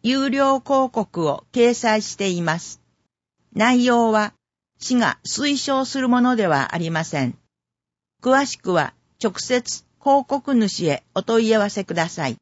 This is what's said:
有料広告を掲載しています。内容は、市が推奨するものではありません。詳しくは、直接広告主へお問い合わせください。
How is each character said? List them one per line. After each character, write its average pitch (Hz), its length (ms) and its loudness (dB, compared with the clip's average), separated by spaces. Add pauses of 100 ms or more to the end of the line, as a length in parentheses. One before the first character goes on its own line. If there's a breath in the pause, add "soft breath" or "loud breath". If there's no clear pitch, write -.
有 269 280 0
料 269 300 2
広 262 300 0
告 170 380 -4
を - 240 -4
掲 240 220 4
載 214 280 0
し - 140 -12
て 196 120 -2
い 175 140 -2
ま 165 160 -2
す。 - 220 -16 (720)
内 247 320 2
容 233 280 2
は、 214 220 -2 (440)
市 - 180 -2
が 214 280 0
推 285 320 -2
奨 262 280 -2
す 269 140 -8
る 254 100 -2
も 247 120 4
の 247 160 2
で 208 100 0
は 143 280 0
あ 170 40 -4
り 165 120 -4
ま 160 140 -4
せ 139 200 -4
ん。 123 140 -4 (840)
詳 269 220 2
し - 140 -8
く - 140 -4
は、 156 220 0 (280)
直 202 160 -4
接 - 460 -4 (160)
広 277 260 2
告 277 280 -4
主 202 320 0
へ 143 160 0 (120)
お 196 80 -2
問 226 260 2
い 220 60 4
合 220 60 4
わ 202 100 0
せ 196 140 -6
く 170 100 -8
だ 165 140 0
さ 147 200 -6
い。 113 140 -6